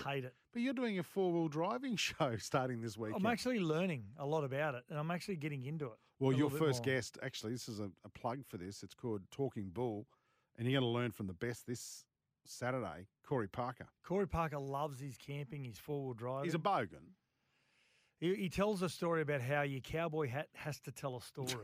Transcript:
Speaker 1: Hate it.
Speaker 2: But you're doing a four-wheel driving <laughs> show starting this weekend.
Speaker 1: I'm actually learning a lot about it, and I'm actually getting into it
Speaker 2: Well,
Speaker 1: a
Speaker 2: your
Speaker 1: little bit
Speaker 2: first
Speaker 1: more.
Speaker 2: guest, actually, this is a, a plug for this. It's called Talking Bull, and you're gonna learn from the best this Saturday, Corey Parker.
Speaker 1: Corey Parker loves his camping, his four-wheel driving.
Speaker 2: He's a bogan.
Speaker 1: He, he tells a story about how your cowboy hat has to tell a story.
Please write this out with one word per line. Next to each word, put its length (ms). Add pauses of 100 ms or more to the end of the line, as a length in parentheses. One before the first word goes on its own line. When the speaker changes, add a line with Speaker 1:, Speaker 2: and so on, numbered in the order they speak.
Speaker 1:
Hate 160
it. 120 (180)
Speaker 2:
But 80
you're 120
doing 260
a 40
four-wheel 460
driving 460
<laughs> 20
show 400
starting 420
this 180
weekend. 280
Speaker 1:
I'm 60
actually 280
learning 460 (120)
a 80
lot 200
about 300
it, 140
and 80
I'm 140
actually 240
getting 300
into 220
it 100 (220)
Speaker 2:
Well, 120
Speaker 1:
a 60
Speaker 2:
your 80
Speaker 1:
little 140
bit 60
Speaker 2:
first 200
Speaker 1:
more. 100
Speaker 2:
guest, 260
actually, 300
this 160
is 140
a, 80 (160)
a 40
plug 380
for 100
this. 260
It's 100
called 280 (100)
Talking 380
Bull, 360 (520)
and 120
you're 100
gonna 120
learn 200
from 160
the 60
best 340
this 380 (400)
Saturday, 640 (180)
Corey 240
Parker. 380 (180)
Speaker 1:
Corey 240
Parker 300
loves 420
his 160
camping, 480
his 120
four-wheel 360
driving. 320
Speaker 2:
He's 100
a 40
bogan. 560 (1040)
Speaker 1:
He, 160
he 140
tells 320
a 80
story 320
about 200
how 220
your 180
cowboy 480
hat 240
has 280
to 100
tell 260
a 40
story. 280 (140)